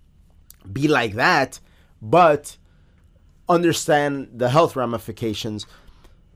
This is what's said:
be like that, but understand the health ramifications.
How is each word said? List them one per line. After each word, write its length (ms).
be 160
like 260
that, 460
but 540
understand 840
the 140
health 260
ramifications. 920